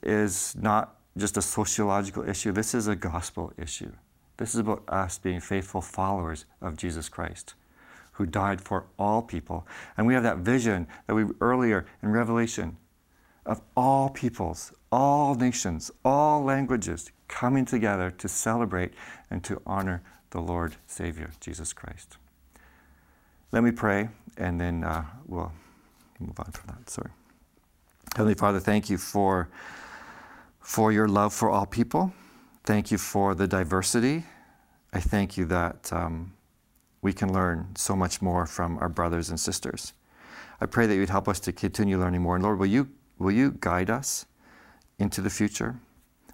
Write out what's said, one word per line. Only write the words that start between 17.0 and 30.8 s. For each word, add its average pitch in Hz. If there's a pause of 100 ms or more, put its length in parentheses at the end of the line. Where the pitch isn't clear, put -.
coming 131
together 101
to 92
celebrate 98 (380)
and 92
to -
honor 95 (280)
the 90
Lord 85 (100)
Savior, 80 (100)
Jesus 80
Christ. - (1300)
Let 117
me 120
pray, 107 (280)
and 90
then, 85
uh, 80 (220)
we'll 85 (680)
move -
on -
from -
that. -
Sorry. - (1040)
Heavenly 107
Father, 101
thank 104
you 98
for, 95 (1120)
for 110